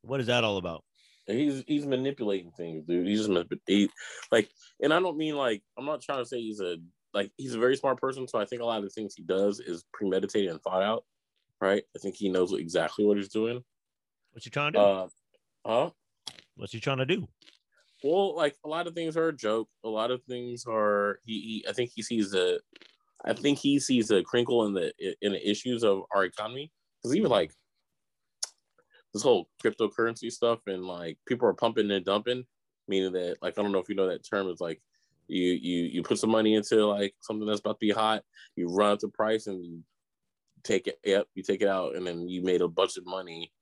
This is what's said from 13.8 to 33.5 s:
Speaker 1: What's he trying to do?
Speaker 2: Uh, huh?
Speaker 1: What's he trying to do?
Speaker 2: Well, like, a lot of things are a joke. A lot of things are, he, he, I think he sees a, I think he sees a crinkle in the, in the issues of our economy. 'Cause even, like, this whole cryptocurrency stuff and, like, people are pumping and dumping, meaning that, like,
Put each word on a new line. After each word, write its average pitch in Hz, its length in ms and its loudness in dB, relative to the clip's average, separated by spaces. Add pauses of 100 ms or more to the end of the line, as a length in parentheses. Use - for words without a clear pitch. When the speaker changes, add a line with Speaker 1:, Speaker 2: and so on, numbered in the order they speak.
Speaker 1:
What's 113 140 -18
he 120 60 -14
trying 147 220 -2
to 147 60 4
do? 101 40 8
Speaker 2:
Uh, 95 240 4 (580)
huh? 123 240 2 (680)
Speaker 1:
What's 95 180 -12
he 113 60 -10
trying 135 200 -2
to 131 60 2
do? 170 220 -2 (760)
Speaker 2:
Well, 175 320 2
like, 151 280 0
a 156 40 -10
lot 165 200 -4
of 170 60 -10
things 165 240 -4
are 165 120 2
a 156 60 -4
joke. 110 340 -2 (140)
A 113 60 -6
lot 110 220 -2
of 127 120 -2
things 123 440 -10
are, 104 560 2
he, 110 160 -8 (240)
he, - 40 -18
I 101 60 -4
think 120 220 -2
he 113 80 -8
sees 104 320 0
a, 90 240 2 (640)
I - 100 -2
think 135 240 2
he 143 220 2
sees 123 320 2
a 98 100 6
crinkle 120 460 2
in 101 60 0
the, 90 200 -2 (280)
in 101 100 0
the 95 180 -2
issues 117 340 -2
of 98 200 4 (100)
our 98 120 4
economy. 113 460 -10 (300)
'Cause 127 140 0
even, 190 160 4
like, 95 200 4 (1600)
this 104 100 -6
whole 107 260 4 (140)
cryptocurrency 117 680 0
stuff 117 380 0
and, 92 180 -6
like, 87 400 -8
people 123 220 2
are 95 60 6
pumping 110 360 2
and 98 160 0
dumping, 113 400 0 (440)
meaning 95 240 2
that, 87 280 -2
like, 87 160 -4